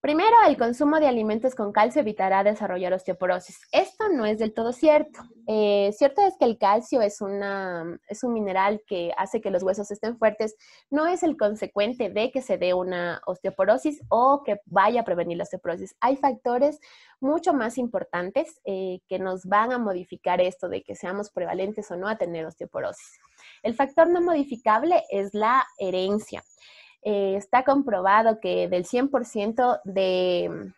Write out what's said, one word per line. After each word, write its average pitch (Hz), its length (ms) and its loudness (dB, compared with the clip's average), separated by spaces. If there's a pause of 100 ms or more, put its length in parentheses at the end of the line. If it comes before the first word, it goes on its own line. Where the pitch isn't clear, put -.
Primero, 339 360 4 (100)
el 302 100 4
consumo 285 440 2
de 302 80 6
alimentos 226 480 0
con 208 160 -4
calcio 233 300 2
evitará 190 420 0
desarrollar 190 480 -2
osteoporosis. 180 680 -4 (140)
Esto 381 380 0
no 254 160 0
es 214 120 0
del 220 160 -4
todo 233 180 -2
cierto. 302 460 4 (300)
Eh, 208 440 2
cierto 277 300 2
es 381 160 2
que 302 60 4
el 233 120 2
calcio 220 460 2
es 214 180 -2
una, 196 880 -6
es - 160 -12
un 240 100 -4
mineral 202 540 0
que 170 300 -4
hace 208 240 -4
que 208 100 -4
los 185 140 0
huesos 196 260 -2
estén 220 260 -8
fuertes. 220 380 0 (340)
No 302 200 0
es 359 160 -2
el 311 120 0
consecuente 208 760 -2
de 214 200 -2
que 262 120 -6
se 190 160 -2
dé 180 160 2
una 180 520 -4
osteoporosis 208 840 -2
o 269 360 4
que 202 220 -4
vaya 202 340 2
a 220 40 -2
prevenir 175 320 -4
la 170 60 -6
osteoporosis. 180 560 -10
Hay 254 160 2
factores 269 640 0 (400)
mucho 320 340 0
más 240 240 -2
importantes, 214 880 -4
eh, 190 440 -6
que 185 100 -6
nos 185 280 -6
van 208 260 2
a 247 60 -2
modificar 180 600 -4
esto 180 280 0
de 190 160 -6
que 202 100 -12
seamos 202 360 -8
prevalentes 185 600 -6
o 180 60 -8
no 185 100 -6
a 220 120 -4
tener 170 280 -6
osteoporosis. - 720 -10 (460)
El 233 100 -4
factor 277 340 2
no 349 120 2
modificable 285 920 2
es 196 240 -4
la 226 320 2 (100)
herencia. 190 680 -4 (580)
Eh, 202 340 -2
está 240 260 0
comprobado 220 760 2
que 180 260 0
del 180 180 0
cien 247 240 0
por 254 160 0
ciento 226 600 0
de 185 920 -2